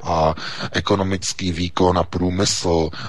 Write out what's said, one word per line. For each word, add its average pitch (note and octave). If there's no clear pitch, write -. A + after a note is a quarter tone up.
a D#2+
ekonomický F#2+
výkon F2+
a E2+
průmysl F2+